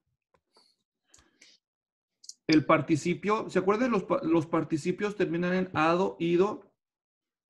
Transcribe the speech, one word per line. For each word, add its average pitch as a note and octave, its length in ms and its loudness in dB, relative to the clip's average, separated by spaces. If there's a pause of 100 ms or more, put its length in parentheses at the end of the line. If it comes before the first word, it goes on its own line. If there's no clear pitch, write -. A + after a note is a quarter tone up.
(2500)
el D#3 180 4
participio? F3 840 0
¿Se F3+ 100 0
acuerdan? G#3+ 320 0
Los G3 100 0
pa-, - 220 -2
los D#3+ 220 2
participios F3+ 680 -4
terminan F3 400 -2
en F#3 200 -2
ado, F3 440 0
ido, F3 560 0 (760)